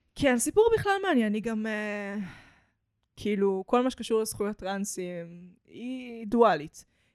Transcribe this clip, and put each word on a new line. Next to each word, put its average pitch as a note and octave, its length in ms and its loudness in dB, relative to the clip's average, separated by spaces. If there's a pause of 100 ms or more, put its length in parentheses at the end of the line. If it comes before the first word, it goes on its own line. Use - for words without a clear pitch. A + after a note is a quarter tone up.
(140)
כן, B3+ 240 2
סיפור G#4 400 4
בכלל G4+ 140 0 (100)
מעניין. A#3+ 320 2
היא G#3+ 80 -4
גם, A3 240 -4
אה, G#3 500 -6 (1000)
כאילו, G3 500 0
כל B3 180 2
מה C4 60 0
שקשור A3+ 300 -2
לזכויות G#3 360 -4
טרנסים, F3+ 920 -8 (140)
היא A#3+ 600 -12
דואלית. G3+ 580 4 (300)